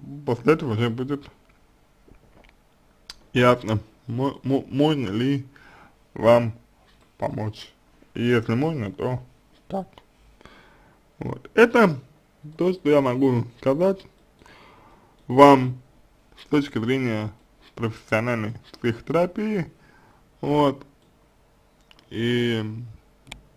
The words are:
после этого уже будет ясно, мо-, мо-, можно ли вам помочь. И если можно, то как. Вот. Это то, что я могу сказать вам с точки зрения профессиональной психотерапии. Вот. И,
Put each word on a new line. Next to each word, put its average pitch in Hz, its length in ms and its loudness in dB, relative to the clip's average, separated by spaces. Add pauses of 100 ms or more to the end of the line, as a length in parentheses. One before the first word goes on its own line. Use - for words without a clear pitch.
(240)
после 135 300 0
этого 156 180 -4
уже 117 180 -2
будет 131 380 -8 (2000)
ясно, 123 480 2 (260)
мо-, 127 360 -6
мо-, 131 260 -2
можно 139 420 0
ли 131 360 -2 (680)
вам 117 400 4 (640)
помочь. - 540 -8 (420)
И 120 80 -6
если 117 320 0
можно, 135 380 -4
то 127 280 -6 (480)
как. 190 200 -10 (1300)
Вот. 127 360 -12
Это 220 440 4 (580)
то, 180 160 0
что 180 180 -4
я 147 100 6
могу 127 440 0 (140)
сказать 180 480 -2 (1200)
вам 127 500 8 (560)
с - 100 -20
точки 143 320 -2
зрения 113 520 -4 (460)
профессиональной 113 760 -4 (180)
психотерапии. 180 1000 -4 (680)
Вот. 143 440 0 (1300)
И, 117 540 -2 (920)